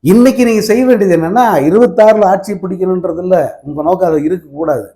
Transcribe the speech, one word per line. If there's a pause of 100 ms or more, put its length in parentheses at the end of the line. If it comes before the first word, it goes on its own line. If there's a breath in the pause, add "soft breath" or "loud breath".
இன்னைக்கு
நீங்க
செய்ய
வேண்டியது
என்னன்னா, (200)
இருபத்தாறுல
ஆட்சியை
பிடிக்கணுன்றதுல (260)
உங்க
நோக்கம்
அது
இருக்கக்கூடாது.